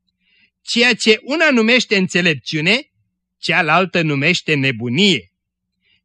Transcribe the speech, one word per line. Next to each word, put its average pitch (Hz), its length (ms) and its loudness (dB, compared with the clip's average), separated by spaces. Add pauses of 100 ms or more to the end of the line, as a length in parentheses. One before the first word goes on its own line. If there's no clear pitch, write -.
(640)
Ceea 233 320 0
ce 214 280 2
una 311 280 0
numește 233 480 2
înțelepciune, 175 800 -2 (580)
cealaltă 170 640 0
numește 143 520 -2
nebunie. 135 800 -2 (720)